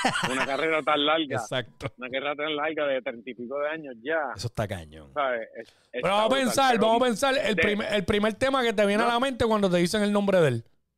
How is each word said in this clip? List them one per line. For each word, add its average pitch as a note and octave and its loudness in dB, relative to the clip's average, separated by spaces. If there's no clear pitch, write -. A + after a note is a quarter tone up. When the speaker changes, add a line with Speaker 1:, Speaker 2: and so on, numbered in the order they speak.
Speaker 1:
<laughs> - -2
Speaker 2:
una C3 -2
carrera D3 -2
tan D3 0
larga, D3+ 0
Speaker 1:
Exacto. B2 -6
Speaker 2:
una B2+ -10
carrera C3+ -4
tan D3 -4
larga D3+ -2
de C3+ -2
treinta A#2+ -10
y A#2 -10
pico B2 -8
de D3 -2
años D3+ -8
ya. D3 -2
Speaker 1:
Eso G#2 -8
está A2+ -4
cañón. D#2+ -12
Speaker 2:
¿Sabes? B2 -2
Es, A2+ -16
Speaker 3:
Pero E3+ -4
Speaker 2:
está - 2
Speaker 3:
vamos G3+ 2
a A3 2
Speaker 2:
brutal, C4+ 2
Speaker 3:
pensar, C4 4
Speaker 2:
pero A3 4
Speaker 3:
vamos A3+ 4
a - 4
pensar C4 2
el G#3+ 0
Speaker 2:
de D#3+ 2
Speaker 3:
primer, G#3 0
el G#3 0
primer G#3 0
tema C4 0
que A#3 0
te G#3 2
viene G#3 2
a A#3 2
Speaker 2:
No. A#3+ 2
Speaker 3:
la A#3+ 0
mente B3+ 0
cuando G#3+ 4
te F3 4
dicen F3+ 2
el G#3 2
nombre G3 4
de D#3 6
él. A#2 0